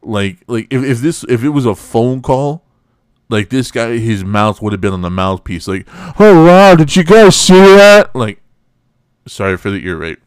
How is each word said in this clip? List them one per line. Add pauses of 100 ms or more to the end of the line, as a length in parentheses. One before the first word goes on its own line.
Like, (100)
like,
if,
if
this,
if
it
was
a
phone
call, (680)
like,
this
guy,
his
mouth
would
have
been
on
the
mouthpiece.
Like, (320)
Oh,
wow,
did
you
guys
see
that?
Like, (880)
sorry
for
the
ear
rape.